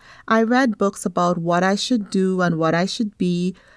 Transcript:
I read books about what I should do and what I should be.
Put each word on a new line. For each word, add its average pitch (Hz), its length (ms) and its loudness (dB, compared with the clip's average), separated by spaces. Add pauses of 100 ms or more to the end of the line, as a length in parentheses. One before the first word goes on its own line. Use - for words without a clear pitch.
(260)
I 220 140 2
read 240 380 2
books 202 260 -2
about 175 320 0
what 175 260 0
I 190 120 2
should 208 340 -2
do 185 320 0
and 170 160 0
what 160 160 0
I 175 140 0
should 208 320 -6
be. 180 360 -2 (220)